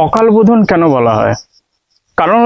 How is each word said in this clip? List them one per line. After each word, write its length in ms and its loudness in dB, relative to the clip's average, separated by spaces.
অকাল 260 -2
বোধন 300 2
কেন 120 0
বলা 220 0
হয়? 160 -2
কারণ 280 0